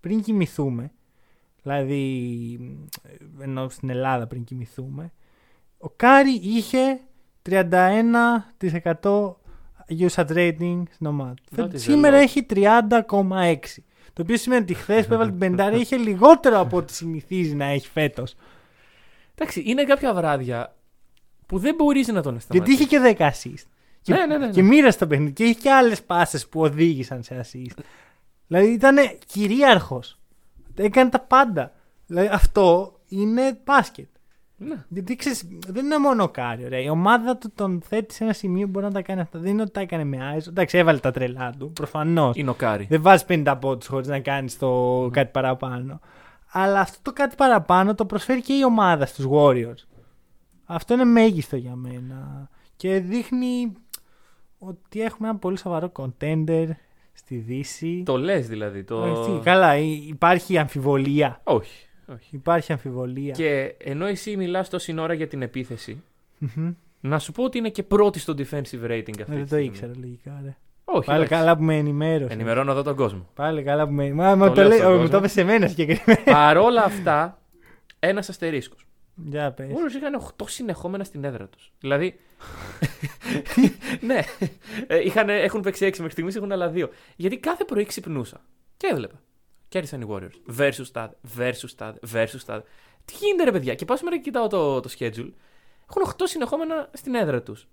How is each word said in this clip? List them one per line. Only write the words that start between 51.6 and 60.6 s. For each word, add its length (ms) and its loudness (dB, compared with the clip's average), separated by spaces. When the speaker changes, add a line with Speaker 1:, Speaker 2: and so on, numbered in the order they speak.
Speaker 1:
μένα. 720 -14
Και 240 0
δείχνει 720 -4
ότι 440 -12
έχουμε 260 -6
ένα 100 -4
πολύ 200 -4
σοβαρό 380 -6
contender 720 -2
στη 240 -14
Δύση. 680 -8
Speaker 2:
Το 140 -2
λες, 300 -2
δηλαδή, 360 -8
το 180 -6
Speaker 1:
Όχι, 240 -4
καλά, 320 6
υ-, 320 -4
υπάρχει 500 2
αμφιβολία. 840 0